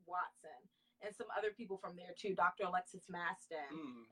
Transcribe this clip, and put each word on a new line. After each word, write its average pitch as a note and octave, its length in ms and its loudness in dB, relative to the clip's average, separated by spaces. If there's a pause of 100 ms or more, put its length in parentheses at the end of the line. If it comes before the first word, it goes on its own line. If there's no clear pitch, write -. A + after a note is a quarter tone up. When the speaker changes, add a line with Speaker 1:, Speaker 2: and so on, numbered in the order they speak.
Speaker 1:
Watson E3 640 -4 (320)
and G3+ 140 -6
some A3 160 -6
other G#3 240 2
people F#3+ 240 -4
from F3 180 -6
there F3 180 -10
too, F#3+ 200 0
Doctor F3+ 300 6
Alexis F3+ 440 0
Maston F3 640 -2
Speaker 2:
Mm. B2 400 -6